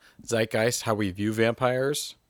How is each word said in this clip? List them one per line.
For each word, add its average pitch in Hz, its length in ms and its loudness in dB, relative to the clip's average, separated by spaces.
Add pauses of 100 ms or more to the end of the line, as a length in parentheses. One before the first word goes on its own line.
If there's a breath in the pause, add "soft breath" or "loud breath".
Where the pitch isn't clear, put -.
(260 loud breath)
zeitgeist, 117 580 0
how 117 100 0
we 104 180 0
view 104 220 -2
vampires. 127 840 0 (140)